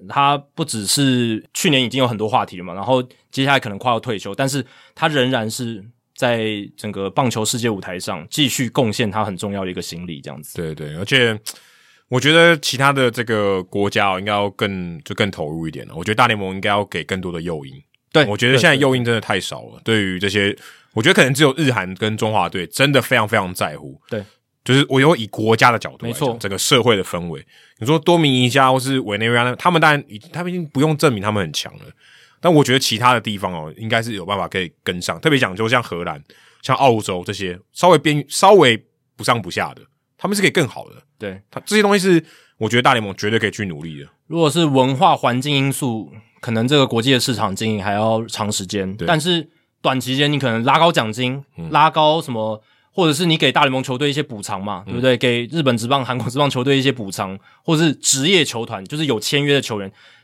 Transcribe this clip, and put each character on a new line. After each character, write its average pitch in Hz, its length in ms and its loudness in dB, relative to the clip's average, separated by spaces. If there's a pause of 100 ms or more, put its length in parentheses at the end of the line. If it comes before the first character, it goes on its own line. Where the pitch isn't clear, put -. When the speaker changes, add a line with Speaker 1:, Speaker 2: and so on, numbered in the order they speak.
Speaker 1:
他 143 300 2
不 175 260 -8
只 110 220 -6
是 123 580 0 (100)
去 - 180 0
年 131 120 2
已 113 60 -2
经 120 80 -4
有 127 100 2
很 117 80 -2
多 107 140 -2
话 107 160 2
题 - 120 -16
了 90 60 -12
嘛， 90 120 -12
然 98 80 -10
后 127 200 2 (280)
接 135 120 -2
下 139 80 2
来 135 80 4
可 123 80 -8
能 101 100 -8
快 123 140 -2
要 113 80 0
退 113 200 -6
休， 98 160 -10
但 135 120 -2
是 131 160 -4 (300)
他 - 140 -2
仍 131 240 2
然 113 180 -2
是 113 340 -8 (320)
在 117 320 0 (300)
整 107 140 -10
个 98 180 -6
棒 127 200 0
球 113 140 -2
世 117 140 -2
界 117 120 -2
舞 98 120 -4
台 92 180 -10
上 92 300 -8
继 147 180 0
续 117 220 -2
贡 113 240 0
献 110 160 -2
他 107 160 -2
很 98 100 -6
重 98 160 -6
要 98 140 -6
的 92 60 -6
一 - 20 -8
个 90 80 -8
心 85 240 -12
力， 80 160 -12
这 71 80 -16
样 71 140 -16
子。 - 120 -18
Speaker 2:
对， 80 200 -8
对， 76 200 -12
而 87 80 -8
且 117 340 2 (720)
我 127 120 -2
觉 135 120 2
得 170 260 8
其 139 200 -4
他 139 160 2
的 131 160 2
这 117 140 -6
个 101 400 0
国 101 260 -2
家 101 220 0
哦， 92 80 -2
应 98 60 -8
该 107 60 -2
要 104 200 0
更， 92 520 -6
就 - 120 -12
更 101 160 0
投 78 180 -8
入 82 180 -6
一 78 40 -6
点 60 160 -14
了。 - 80 -16
我 85 80 -8
觉 98 80 -2
得 107 40 0
大 123 120 4
联 110 100 0
盟 95 160 -6
应 98 80 -8
该 107 80 -2
要 101 160 2
给 87 180 -8
更 92 160 -6
多 90 120 -8
的 85 100 -6
诱 80 240 -8
因。 67 80 -18 (400)
Speaker 1:
对， 156 140 6
Speaker 2:
我 101 100 -2
觉 120 140 2
得 135 80 4
现 170 100 4
在 143 60 4
诱 135 200 2
因 123 80 -2
真 120 80 0
的 113 80 0
太 104 200 -2
少 60 240 -10
了， 57 200 -20
Speaker 1:
对， 113 120 2
对， - 0 -
对。 104 80 2
Speaker 2:
对 95 80 -2
于 90 80 -6
这 98 100 0
些， 101 260 0 (380)
我 113 80 -2
觉 127 80 4
得 190 60 4
可 196 80 6
能 135 100 2
只 131 80 2
有 147 160 6
日 143 140 2
韩 95 240 -2
跟 110 200 -2
中 107 160 -2
华 95 160 2
队 85 200 -6
真 139 240 0
的 135 100 4
非 127 160 0
常， 107 100 2
非 107 80 0
常 95 160 0
在 90 240 -6
乎。 71 320 -16
Speaker 1:
对。 104 160 -6 (400)
Speaker 2:
就 123 100 2
是 139 160 6
我 135 100 2
有 147 160 6
以 113 120 -6
国 110 280 0
家 131 140 6
的 113 80 2
角 - 140 -8
度 - 160 -12
来 120 40 -6
讲， 135 160 -2
Speaker 1:
没 117 60 -2
错。 117 60 -8
Speaker 2:
整 101 100 -6
个 98 80 -6
社 123 240 2
会 113 140 4
的 95 80 -2
氛 87 240 -6
围。 78 180 -10 (320)
你 110 80 -10
说 156 140 2
多 175 180 4
米 151 140 4
尼 123 180 4
加 131 220 4
或 131 80 2
是 131 220 -2
委 101 180 -4
内 113 80 0
瑞 120 100 2
拉， 120 200 0
他 - 120 2
们 170 100 2
当 156 120 4
然 143 160 0
已-， - 100 -16 (160)
他 165 80 -8
们 180 100 -6
已 180 40 -8
经 175 100 -6
不 139 160 -4
用 151 160 2
证 147 160 2
明 101 80 -4
他 107 100 -2
们 104 80 -2
很 80 140 -6
强 - 200 -8
了。 - 80 -20 (600)
但 175 100 4
我 151 120 6
觉 123 100 2
得 135 60 4
其 113 180 -2
他 123 160 4
的 117 80 2
地 104 160 -6
方 92 160 -6
哦， 78 240 -10
应 113 100 -10
该 113 140 0
是 113 120 -8
有 95 120 -8
办 101 100 -2
法 90 120 -4
可 95 120 -4
以 87 120 -6 (100)
跟 90 180 -6
上。 85 200 -6
特 160 100 0
别 143 80 4
讲 104 180 0
究 110 140 -2
像 123 140 2
荷 87 200 -8
兰、 80 160 -8 (440)
像 131 140 0
澳 123 220 4
洲 92 240 -6
这 107 80 -8
些 92 280 -6 (140)
稍 - 160 2
微 170 100 6
边-， 147 280 0
稍 196 260 4
微 127 300 6 (320)
不 - 80 -16
上 120 160 2
不 87 120 -10
下 82 240 -4
的， - 80 -20 (340)
他 - 100 -6
们 202 80 0
是 202 60 -2
可 190 60 4
以 - 20 6
更 151 180 0
好 - 180 -14
的。 - 100 -20 (240)
Speaker 1:
对。 98 200 -10 (120)
Speaker 2:
他， - 120 -12
这 202 120 -4
些 214 80 4
东 202 120 2
西 185 80 0
是 170 220 4 (320)
我 110 100 -4
觉 110 80 -2
得 120 60 4
大 135 140 4
联 113 80 0
盟 98 120 -8
绝 104 140 -4
对 113 80 2
可 110 80 2
以 98 60 0
去 104 160 -6
努 78 160 -10
力 78 160 -12
的。 69 80 -18 (180)
Speaker 1:
如 165 140 -6
果 160 100 4
是 170 160 2
文 135 300 4
化 160 200 4
环 127 240 0
境 143 160 -2
因 135 160 2
素， 113 400 -4 (300)
可 - 120 -8
能 113 140 2
这 147 80 2
个 139 120 4
国 117 120 0
际 120 120 2
的 127 80 4
市 120 160 -2
场 101 200 -2
经 110 200 -2
营 98 80 -6
还 104 80 -2
要 110 340 0
长 104 260 -6
时 101 140 -6
间。 95 320 -4
Speaker 2:
对。 165 100 -6
Speaker 1:
但 160 140 2
是 165 260 -2 (360)
短 131 180 0
期 127 140 -4
间 147 180 2
你 143 60 -2
可 131 100 0
能 113 140 -2
拉 139 160 4
高 170 120 6
奖 120 220 0
金， 127 320 -4 (140)
Speaker 2:
嗯。 165 100 -10
Speaker 1:
拉 151 220 4
高 156 280 2
什 143 140 -8
么， 110 280 -4 (300)
或 185 140 2
者 156 80 4
是 160 120 -2
你 165 100 4
给 156 160 2
大 151 100 2
联 139 100 2
盟 131 120 -2
球 127 140 -6
队 143 120 0
一 143 40 -4
些 143 100 -2
补 110 180 -10
偿 95 220 -8
嘛， 98 240 -8
Speaker 2:
嗯。 120 60 -10
Speaker 1:
对 - 20 -6
不 120 60 -4
对？ 127 160 4
给 120 300 0
日 156 140 -4
本 127 160 4
职 113 100 -4
棒、 135 160 2
韩 123 140 -4
国 117 120 -4
职 120 80 -6
棒 143 120 2
球 127 140 -2
队 139 140 4
一 135 40 2
些 131 100 2
补 110 200 -6
偿， 98 260 -8 (260)
或 165 120 2
者 156 80 2
是 156 120 4
职 135 320 0
业 180 180 4
球 117 200 -6
团， 101 200 -10
就 151 100 -12
是 156 100 -4
有 120 140 0
签 143 240 -2
约 143 100 2
的 135 80 2
球 110 180 -6
员， 98 120 -10 (320)